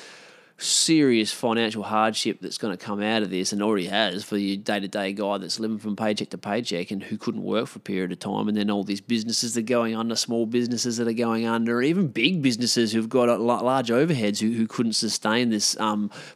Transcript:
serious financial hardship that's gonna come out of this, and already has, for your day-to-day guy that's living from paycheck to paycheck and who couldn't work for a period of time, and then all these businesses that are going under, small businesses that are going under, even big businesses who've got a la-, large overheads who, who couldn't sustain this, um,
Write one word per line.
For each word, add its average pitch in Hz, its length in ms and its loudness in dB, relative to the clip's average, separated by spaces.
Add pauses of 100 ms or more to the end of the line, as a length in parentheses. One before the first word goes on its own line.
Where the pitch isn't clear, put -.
(600)
serious 131 760 4
financial 113 480 0
hardship 107 580 0
that's - 200 -10
gonna 101 180 -4
come 101 240 -6
out 107 220 2
of 95 80 -4
this, 92 200 -2
and 101 100 -2
already 101 260 0
has, 98 360 0
for 104 140 -4
your 98 180 0
day-to-day 101 560 -2
guy 101 280 -2
that's 90 200 -6
living 110 200 -4
from 107 160 -6
paycheck 107 340 -2
to - 80 -10
paycheck 104 540 -4
and 101 120 -6
who 110 140 -8
couldn't 110 260 -4
work 104 240 -2
for - 120 -16
a - 20 -16
period 92 300 -4
of 90 80 -8
time, 104 280 -2
and 107 80 0
then 104 140 0
all 101 140 0
these 101 180 -4
businesses 117 540 -2
that 120 60 0
are - 20 -6
going 113 320 0
under, 113 200 -2
small 117 300 0
businesses 120 520 -2
that 117 100 0
are 117 60 0
going 113 340 0
under, 117 340 2
even 165 260 2
big 143 360 2
businesses 117 500 2
who've 113 160 0
got 123 200 4
a 120 60 4
la-, 113 260 2
large 123 280 2
overheads 120 500 2
who, 110 120 2
who 113 160 0
couldn't 117 260 0
sustain 113 560 2
this, 107 300 0
um, 107 320 0 (240)